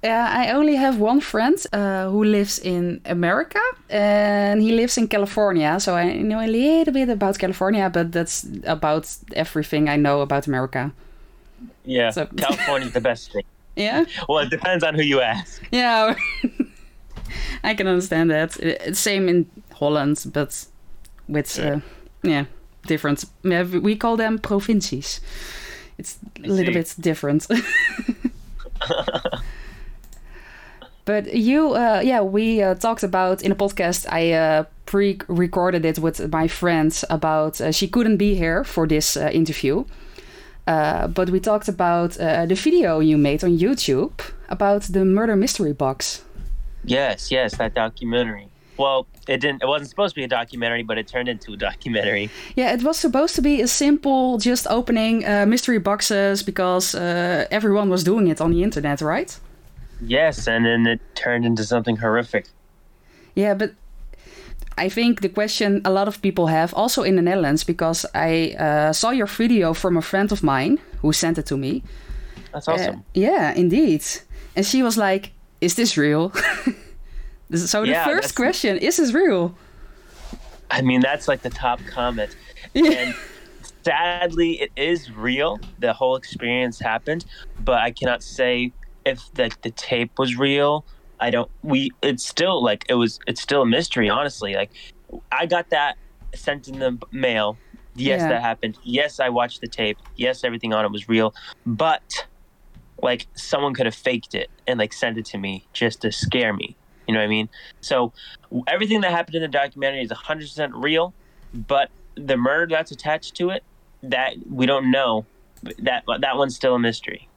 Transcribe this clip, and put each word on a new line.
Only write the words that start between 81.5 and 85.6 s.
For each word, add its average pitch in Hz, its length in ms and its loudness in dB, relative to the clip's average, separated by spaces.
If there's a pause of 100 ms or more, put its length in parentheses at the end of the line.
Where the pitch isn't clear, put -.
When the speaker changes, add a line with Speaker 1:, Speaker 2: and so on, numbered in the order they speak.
Speaker 2:
comment. 117 400 -4 (200)
Speaker 1:
<laughs> - 200 -20
Yeah. 302 160 6
Speaker 2:
And 247 240 -2 (680)
sadly, 170 800 0
it 135 160 -6
is 147 340 -2
real. 131 480 -2 (200)